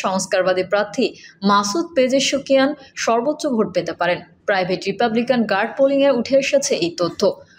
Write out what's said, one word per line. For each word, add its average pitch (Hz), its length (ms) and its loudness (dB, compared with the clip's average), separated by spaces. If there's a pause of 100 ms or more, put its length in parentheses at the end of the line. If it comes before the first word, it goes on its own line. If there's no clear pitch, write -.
সংস্কারবাদী 190 640 0
প্রার্থী 208 420 -2 (360)
মাসুদ 202 520 0
পেজেশকিয়ান 269 760 2 (260)
সর্বোচ্চ 247 500 -2
ভোট 220 260 0
পেতে 170 200 -4
পারেন। 175 260 -2 (260)
প্রাইভেট 185 400 0
রিপাবলিকান 233 560 -2 (120)
গার্ড 214 220 0
পোলিংয়ে 277 420 2
উঠে 240 220 0
এসেছে 277 340 0 (120)
এই 165 140 -2
তথ্য। 170 240 -4 (360)